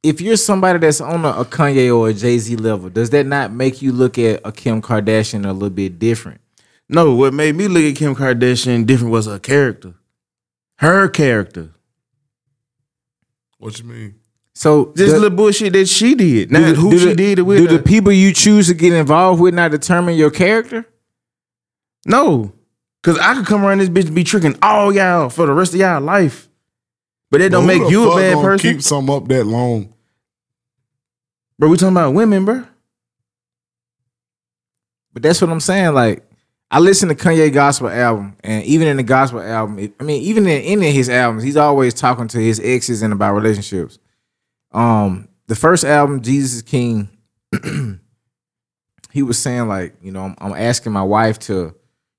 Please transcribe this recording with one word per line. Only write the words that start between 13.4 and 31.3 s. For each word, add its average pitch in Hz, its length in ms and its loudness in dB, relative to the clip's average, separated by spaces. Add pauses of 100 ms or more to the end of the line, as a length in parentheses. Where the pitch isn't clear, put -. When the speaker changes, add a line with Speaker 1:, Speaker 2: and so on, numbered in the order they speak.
Speaker 3:
What 107 220 -18
you 117 60 -20
mean? 113 300 -18 (380)
Speaker 1:
So 151 440 2
Speaker 2:
Just 180 160 4
Speaker 1:
the - 60 4
Speaker 2:
little 208 180 2
bullshit 202 360 0
that 190 140 2
she 240 280 2
did. 151 340 2
Speaker 1:
do 127 100 0
Speaker 2:
Not 160 100 4
Speaker 1:
the, 160 60 4
Speaker 2:
who 156 160 2
Speaker 1:
do 175 80 6
Speaker 2:
she 180 80 4
Speaker 1:
the, - 80 2
Speaker 2:
did 190 240 2
it - 40 2
with. 196 160 2
Speaker 1:
do 170 80 6 (100)
the - 60 0
people 202 280 4
you 190 220 4
choose 208 340 4
to 175 60 2
get 175 200 2
involved 165 480 2
with 180 120 4
not 170 180 0
determine 175 440 -2
your 151 160 4
character? 226 540 -2 (1200)
Speaker 2:
No. 175 460 0 (500)
'Cause 165 180 2
I 202 160 2
could 226 100 -4
come 202 180 0
around 196 140 2
this 196 120 2
bitch 175 180 0
and 151 80 -8
be 175 100 0
tricking 160 360 0
all 208 320 2
y'all 175 360 0
for 165 160 -2
the 139 80 0
rest 170 200 0
of 180 60 -2
y'all 180 220 0
life. 165 480 -2 (840)
But 143 80 4
that 190 120 2
don't 165 140 2
Speaker 3:
But 185 80 4
who 170 60 2
Speaker 2:
make - 80 0
Speaker 3:
the 151 40 2
Speaker 2:
you 214 120 4
a 214 40 4
Speaker 3:
fuck 170 100 2
Speaker 2:
bad 185 160 2
Speaker 3:
gonna 190 140 0
Speaker 2:
person. 196 260 0
Speaker 3:
keep 139 100 -6
something 139 320 -2
up 135 140 -8
that 127 160 0
long? 113 480 -4 (1600)